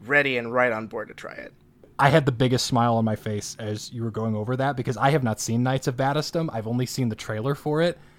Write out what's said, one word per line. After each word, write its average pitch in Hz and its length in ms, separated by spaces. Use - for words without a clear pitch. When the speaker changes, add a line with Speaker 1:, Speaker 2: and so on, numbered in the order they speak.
Speaker 1:
ready 135 340
and 117 160
right 123 180
on 110 160
board 107 220
to - 60
try - 180
it. - 220
Speaker 2:
I 139 120
had 147 160
the 135 60
biggest 123 340
smile 120 300
on 113 80
my 110 120
face - 420
as 107 340
you 117 120
were 113 60
going 110 260
over 113 200
that 135 200
because 123 200
I 131 140
have 147 120
not 110 180
seen 120 220
Knights 131 240
of 127 100
Badassdom. 147 560
I've 110 140
only 120 200
seen 123 220
the 110 80
trailer 113 380
for 151 260
it. 170 180